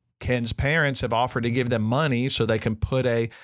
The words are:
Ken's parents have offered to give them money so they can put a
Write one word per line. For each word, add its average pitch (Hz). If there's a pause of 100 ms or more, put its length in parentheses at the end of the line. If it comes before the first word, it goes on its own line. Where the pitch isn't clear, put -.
(200)
Ken's 120
parents 143
have 117
offered 120
to 117
give 120
them 120
money 127
so -
they 110
can 110
put 131
a 117 (140)